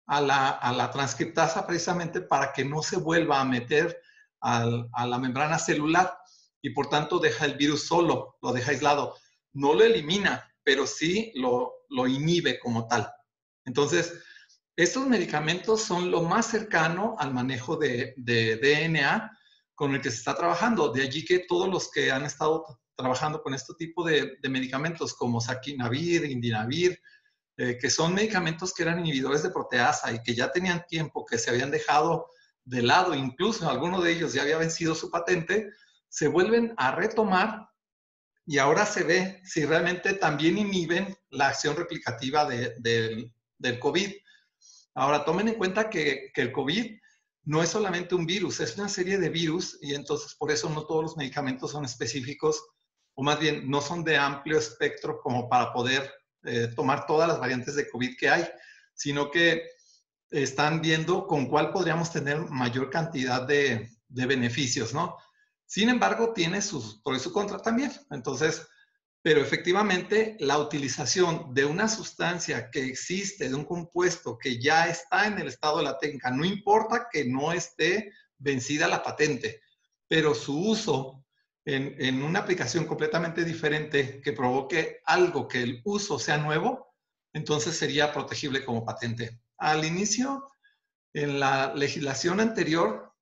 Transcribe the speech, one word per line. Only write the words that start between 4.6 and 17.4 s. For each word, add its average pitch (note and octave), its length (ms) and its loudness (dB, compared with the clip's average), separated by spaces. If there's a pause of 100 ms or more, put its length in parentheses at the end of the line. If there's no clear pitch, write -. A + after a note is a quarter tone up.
a B2 140 -2
la B2 120 -2
membrana C3+ 400 0
celular E3 580 2 (460)
y C#3 80 -4
por C3+ 180 -2
tanto D#3+ 300 0
deja D#3 260 2
el C3+ 120 0
virus C#3+ 300 2
solo, E3 540 2
lo B2+ 120 -2
deja B2 180 0
aislado. C#3+ 460 2 (360)
No C#3 220 4
lo G#3 100 8
elimina, F3 640 2 (160)
pero C3+ 220 2
sí F#3 480 -2
lo, B2 380 0 (180)
lo B2+ 160 0
inhibe C#3 540 2
como A#2 260 -2
tal. A2+ 260 0 (520)
Entonces, D3 480 2 (640)
estos G#3+ 320 2
medicamentos F3+ 760 2
son F3+ 280 0
lo E3+ 120 2
más G3 240 2
cercano G3 720 0
al C#3 140 -4
manejo B2+ 440 -2